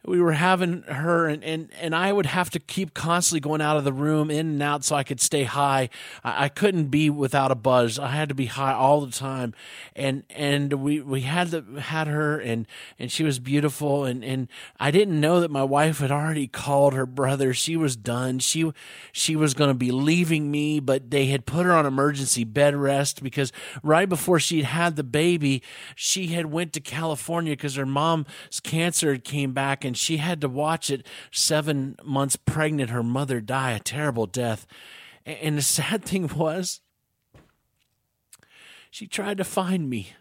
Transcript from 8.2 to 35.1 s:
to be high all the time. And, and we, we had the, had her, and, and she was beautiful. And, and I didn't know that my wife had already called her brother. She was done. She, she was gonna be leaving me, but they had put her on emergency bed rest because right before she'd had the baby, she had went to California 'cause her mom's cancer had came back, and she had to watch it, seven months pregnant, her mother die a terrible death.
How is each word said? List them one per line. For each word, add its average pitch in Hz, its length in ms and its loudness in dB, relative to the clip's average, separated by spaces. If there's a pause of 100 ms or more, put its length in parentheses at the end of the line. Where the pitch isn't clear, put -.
to 143 40 -4
be 131 140 -2
high 135 260 -2
all 139 280 4
the 131 100 -8
time. 131 420 -6 (420)
And, 135 360 -2
and 143 500 0
we, 147 200 0
we 135 200 -2
had 165 280 0
the, 143 320 -8
had 156 260 -4
her, 151 320 0
and, 113 260 -2 (320)
and 123 140 -8
she 160 120 -2
was 139 140 0
beautiful. 143 680 0
And, 123 180 -4
and 131 240 -4 (320)
I 139 100 0
didn't 175 320 4
know 170 180 4
that 165 120 2
my 139 120 0
wife 143 360 2
had 139 100 0
already 147 380 0
called 139 480 4
her 131 100 0
brother. 131 480 0
She 165 240 -2
was 143 180 0
done. 123 440 -2
She, 160 320 0 (400)
she - 240 -2
was 151 180 2
gonna 139 220 4
be 123 160 0
leaving 156 580 2
me, 147 300 0
but 131 320 0
they 139 160 2
had 135 180 -2
put 170 220 0
her 180 60 6
on 156 120 6
emergency 135 580 0
bed 143 320 2
rest 139 460 0
because 135 320 -4 (300)
right 165 260 4
before 175 300 4
she'd 151 260 0
had 165 300 0
the 147 80 -4
baby, 147 580 2 (320)
she - 360 -2
had 170 180 -2
went 160 260 -4
to 156 60 -6
California 160 760 -4
'cause 135 200 -6
her 139 100 -2
mom's 147 800 -2
cancer 165 480 0
had 127 120 -2
came 139 300 -2
back, 139 320 -2
and 123 120 -4
she 160 200 0
had 160 220 -2
to 143 80 -2
watch 151 420 -2
it, 135 160 -2 (260)
seven 147 680 0
months 139 360 0
pregnant, 151 540 0
her 120 120 -2
mother 127 380 -2
die 127 300 -2
a 107 80 -2
terrible 127 460 -2
death. 113 400 -4 (600)